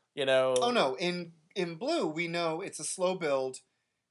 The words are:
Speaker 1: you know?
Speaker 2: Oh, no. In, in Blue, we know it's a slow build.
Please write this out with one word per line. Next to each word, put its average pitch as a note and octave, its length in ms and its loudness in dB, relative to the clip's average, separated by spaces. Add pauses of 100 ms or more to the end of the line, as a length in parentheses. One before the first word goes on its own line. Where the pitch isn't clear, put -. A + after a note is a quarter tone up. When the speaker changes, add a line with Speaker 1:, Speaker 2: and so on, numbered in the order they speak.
(140)
Speaker 1:
you C#3 120 -2
know? C3 340 4
Speaker 2:
Oh, A#3+ 120 2
no. D#3 240 2
In, F3 360 -4 (220)
in E3+ 220 -4
Blue, C4+ 300 -2
we E3 220 -4
know E3+ 320 -2
it's F3+ 200 -10
a D3 40 -10
slow F#3 300 -2
build. C3+ 460 -2 (500)